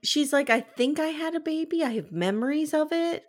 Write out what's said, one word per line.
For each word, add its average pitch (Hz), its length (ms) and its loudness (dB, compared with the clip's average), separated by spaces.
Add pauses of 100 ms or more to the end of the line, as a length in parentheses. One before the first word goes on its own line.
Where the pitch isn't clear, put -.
She's 285 300 0
like, 277 160 2
I 233 120 4
think 277 380 0
I 311 80 0
had 320 280 -4
a 330 40 -2
baby. 320 440 -2
I 262 80 0
have 220 200 -6
memories 226 640 0
of 311 180 2
it. 339 380 -2